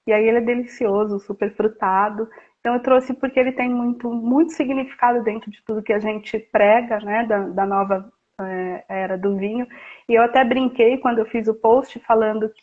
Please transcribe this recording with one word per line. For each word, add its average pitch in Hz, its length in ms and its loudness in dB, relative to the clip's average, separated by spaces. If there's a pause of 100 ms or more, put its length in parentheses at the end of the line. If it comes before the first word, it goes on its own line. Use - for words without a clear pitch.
E 220 60 0
aí 214 160 4
ele 233 100 4
é 233 40 0
delicioso, 214 800 -2
super 202 340 -6
frutado. 208 760 -2 (320)
Então 240 140 -2
eu 247 60 0
trouxe 254 340 2
porque 262 260 -2
ele 254 120 0
tem 247 180 -4
muito, 240 400 -4
muito 247 420 0
significado 262 720 -2
dentro 214 280 -6
de - 140 -20
tudo 214 180 -6
que 214 100 -2
a 208 80 2
gente 214 380 -6
prega, 220 600 2
né, 214 240 -2
da, 220 140 0 (100)
da 190 160 -2
nova, 196 480 -2 (280)
é, 185 480 -8
era 190 280 -6
do 196 200 -2
vinho. 214 300 -4 (420)
E 233 60 0
eu 226 80 6
até 247 220 4
brinquei 254 540 2
quando 240 220 -2
eu 214 60 0
fiz 226 220 -4
o 220 60 0
post 233 460 2
falando 220 500 0 (120)